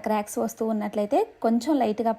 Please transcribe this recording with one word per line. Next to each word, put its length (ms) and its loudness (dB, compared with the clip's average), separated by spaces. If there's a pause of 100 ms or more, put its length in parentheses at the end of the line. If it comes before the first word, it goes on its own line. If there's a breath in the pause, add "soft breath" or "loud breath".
క్రాక్స్ 380 -2
వస్తూ 200 -4 (100)
ఉన్నట్లయితే 460 0 (260)
కొంచెం 360 2
లైట్గా 380 2